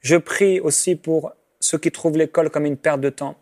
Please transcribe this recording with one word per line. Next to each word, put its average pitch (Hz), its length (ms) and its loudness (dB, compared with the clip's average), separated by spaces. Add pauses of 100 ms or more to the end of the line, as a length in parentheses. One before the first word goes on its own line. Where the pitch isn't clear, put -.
Je 147 160 4
prie 185 420 2
aussi 165 380 0
pour 156 360 -2 (280)
ceux - 160 -2
qui 156 140 0
trouvent 156 260 -2
l'école 156 340 0
comme 147 140 -2
une 143 120 -2
perte 143 240 -2
de 139 100 0
temps. 143 320 -10